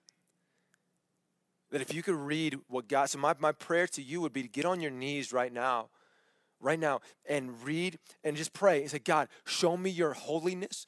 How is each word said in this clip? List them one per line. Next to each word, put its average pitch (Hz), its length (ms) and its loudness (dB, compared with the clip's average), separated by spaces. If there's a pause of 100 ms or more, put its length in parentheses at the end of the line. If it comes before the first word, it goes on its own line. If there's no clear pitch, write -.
(1700)
That 143 100 -2
if 131 140 -6
you 165 100 -6
could 185 120 0
read 147 520 -2
what 123 220 -4
God, 139 200 2
so 147 80 -4
my, 147 220 4
my 151 140 4
prayer 175 340 0
to 156 140 -8
you 143 180 -6
would 151 140 -2
be 135 80 -2
to 120 80 -6
get 147 160 -2
on 180 160 0
your 151 100 -4
knees 135 400 -4
right 123 220 0
now, 120 360 0 (680)
right 151 180 2
now, 147 220 2 (260)
and 127 380 -2
read 160 340 0 (280)
and 147 100 0
just 156 160 -4
pray 175 300 4
and 143 100 -6
say, 147 80 -4
"God, 156 300 2 (160)
show 175 320 2
me 185 120 0
your 165 240 2
holiness, 180 760 -4